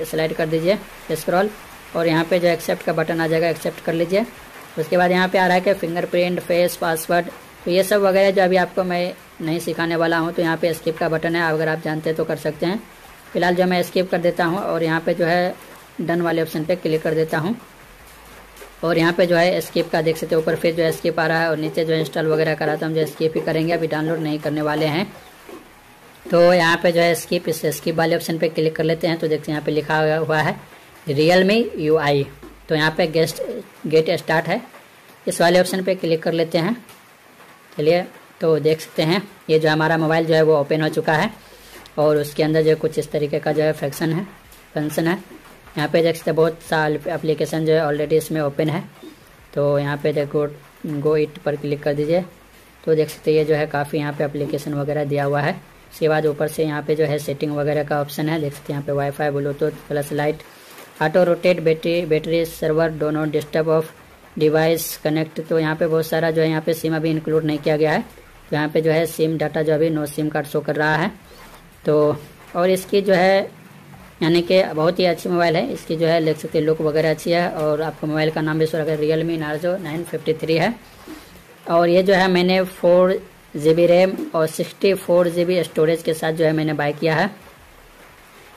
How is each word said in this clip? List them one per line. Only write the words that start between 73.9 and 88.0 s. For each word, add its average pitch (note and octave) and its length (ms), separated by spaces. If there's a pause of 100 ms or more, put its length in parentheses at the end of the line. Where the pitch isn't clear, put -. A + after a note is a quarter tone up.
यानी E3+ 200
कि F#3 220
बहुत E3 340
ही F3+ 60
अच्छी E3+ 240
mobile E3+ 260
है, G3+ 180
इसकी - 220
जो D#3+ 120
है E3 180
देख D#3 120
सकते E3 200
हैं D3+ 80
look D#3 160
वगैरह D#3 300
अच्छी D#3 200
है। F3 200
और D3+ 320
आपको D#3 240
mobile D#3 240
का D#3+ 100
नाम D#3 180
भी D#3+ 60
शो D#3+ 120
रखा D#3 140
है, D3+ 80
Realme D#3+ 400
Narzo D#3 420
nine E3 240
fifty D#3+ 300
three D#3 200
है। F3+ 180 (960)
और E3+ 200
ये F3+ 140
जो F#3+ 100
है F#3 160
मैंने F#3 340
four F#3 560 (340)
जी D#3 200
बी E3+ 120
रैम F3+ 260 (240)
और D#3+ 120
सिक्सटी F#3 480
फ़ोर F3 340
जी F3 160
बी F3+ 180
storage D#3+ 400
के E3 100
साथ D#3+ 200
जो E3 120
है D#3 80
मैंने D#3 200
बाय D3 200
किया D#3 220
है। F3+ 140 (1300)